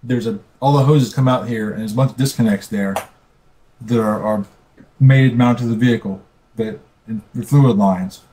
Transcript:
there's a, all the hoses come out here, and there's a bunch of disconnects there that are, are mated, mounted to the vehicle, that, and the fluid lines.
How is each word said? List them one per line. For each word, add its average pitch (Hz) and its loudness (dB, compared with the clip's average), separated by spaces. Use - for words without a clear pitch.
there's 120 -4
a, 104 -6
all 139 0
the 143 2
hoses 139 2
come 131 0
out 123 -2
here, 110 -6
and 101 -10
there's 107 -8
a - -6
bunch 131 0
of - -18
disconnects 117 -2
there 98 -4
that 117 -2
are, 107 -2
are 104 -4
mated, 131 6
mounted 123 2
to 117 -2
the 113 0
vehicle, 110 -2
that, 110 -6
and 110 -8
the 120 -8
fluid 135 4
lines. 95 -2